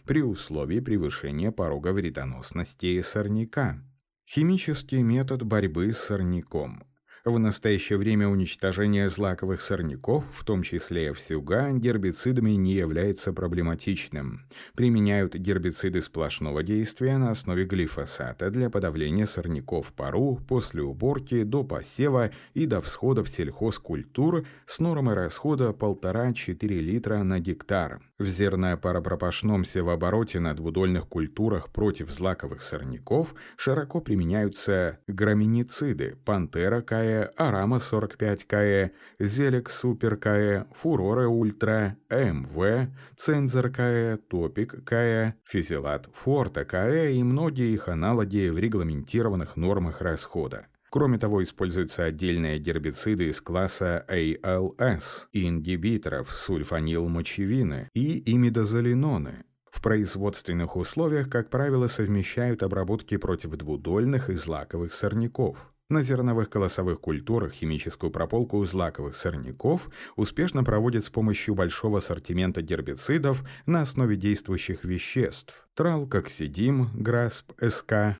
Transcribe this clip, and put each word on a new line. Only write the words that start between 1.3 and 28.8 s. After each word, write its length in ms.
порога 420
вредоносности 1080
сорняка. 800
Химический 760
метод 400
борьбы 500
с 60
сорняком. 840
В 120
настоящее 600
время 300
уничтожение 800
злаковых 540
сорняков, 680
в 140
том 180
числе 480
овсюга, 640
гербицидами 800
не 240
является 580
проблематичным. 1120
Применяют 580
гербициды 680
сплошного 600
действия 540
на 140
основе 340
глифосата 840
для 180
подавления 560
сорняков 640
в 60
пару 520
после 360
уборки, 600
до 200
посева 640
и 140
до 160
всхода 420
в 60
сельхозкультур 1160
с 120
нормой 360
расхода 580
полтора-четыре 1080
литра 420
на 180
гектар. 600
В 80
зернопаропропашном 1400